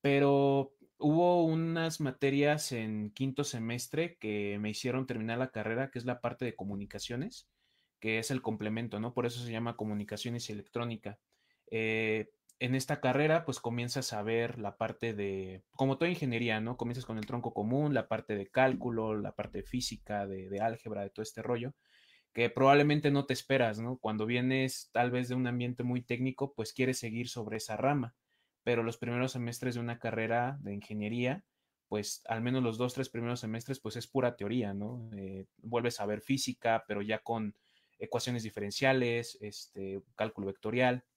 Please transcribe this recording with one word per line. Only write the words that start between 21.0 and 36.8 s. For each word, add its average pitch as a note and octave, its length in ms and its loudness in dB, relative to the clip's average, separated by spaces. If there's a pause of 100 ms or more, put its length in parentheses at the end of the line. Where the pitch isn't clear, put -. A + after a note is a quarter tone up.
de G2 80 -6
todo - 120 -8
este A2 200 -8
rollo, A#2+ 320 -2 (580)
que A#2 180 2
probablemente D3 600 8
no C#3 160 4
te C3 80 0
esperas, A#2+ 440 2
¿no? B2 200 -4
Cuando G#2+ 280 -2
vienes B2+ 680 0
tal B2 180 4
vez B2 180 0
de B2+ 60 -2
un B2+ 120 2
ambiente B2 360 -2
muy B2 200 0
técnico, C3 520 -2
pues, A2 180 -4
quieres B2+ 260 0
seguir A#2+ 300 -6
sobre G#2+ 300 -6
esa G#2+ 180 -6
rama, C3 380 0 (480)
pero A#2 200 2
los A#2 160 -2
primeros B2 340 -2
semestres A#2+ 420 -4
de A#2+ 60 -2
una A#2+ 180 -4
carrera A#2 640 0
de G2+ 140 -6
ingeniería, A2 680 -2 (440)
pues, G#2 400 -4
al A2+ 140 -2
menos B2+ 200 2
los A2+ 160 0
dos, B2 160 0
tres C3 140 -4
primeros A#2+ 320 -4
semestres, A2+ 400 -6
pues, A2 160 -8
es A#2+ 100 -8
pura B2 300 0
teoría, G#2 380 -2
¿no? A2+ 420 -8
Eh, F#2+ 300 -10 (120)
vuelves A#2 420 0
a G2+ 60 0
ver G#2 140 0
física, A#2+ 680 0